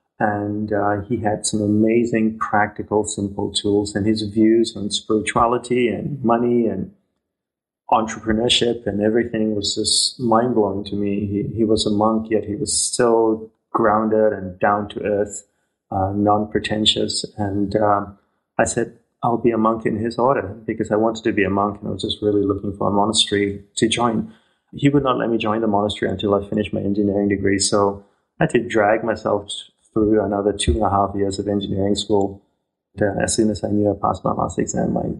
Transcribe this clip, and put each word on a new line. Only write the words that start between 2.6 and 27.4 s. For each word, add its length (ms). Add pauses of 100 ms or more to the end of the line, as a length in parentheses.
simple 480
tools, 420
and 100
his 180
views 540
on 140
spirituality 1000
and 360
money 420
and 260 (960)
entrepreneurship 960
and 160
everything 540
was 220
just 420
mind-blowing 680
to 100
me. 300
He, 320
he 60
was 220
a 40
monk, 400
yet 140
he 120
was 220
still 760 (200)
grounded 600
and 260
down 300
to 160
earth, 420 (460)
uh, 220
non-pretentious. 1120 (140)
And, 380
um, 420 (400)
I 60
said, 340 (240)
"I'll 160
be 140
a 60
monk 280
in 120
his 200
order," 380 (100)
because 240
I 60
wanted 280
to 80
be 120
a 60
monk, 280
and 100
I 40
was 100
just 200
really 200
looking 340
for 120
a 40
monastery 720 (140)
to 100
join. 460 (440)
He 120
would 160
not 140
let 120
me 80
join 220
the 80
monastery 420
until 240
I 140
finished 240
my 80
engineering 480
degree. 320